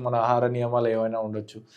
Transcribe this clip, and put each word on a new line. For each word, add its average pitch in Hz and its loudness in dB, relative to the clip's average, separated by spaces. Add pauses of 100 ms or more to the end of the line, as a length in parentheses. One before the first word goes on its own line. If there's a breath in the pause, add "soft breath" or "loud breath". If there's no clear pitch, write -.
మన 123 0
ఆహార 120 4 (140)
నియమాలు 120 2
ఏవైనా 113 0
ఉండొచ్చు, 107 -8 (180 soft breath)